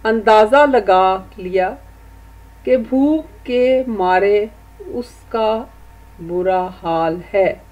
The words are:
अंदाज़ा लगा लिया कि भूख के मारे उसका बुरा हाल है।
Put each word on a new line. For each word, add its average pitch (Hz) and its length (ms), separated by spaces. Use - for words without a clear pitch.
अंदाज़ा 220 580
लगा 190 720
लिया 185 320
कि 254 120
भूख 277 480
के 254 600
मारे 202 680
उसका 226 760
बुरा 180 420
हाल 165 540
है। 180 560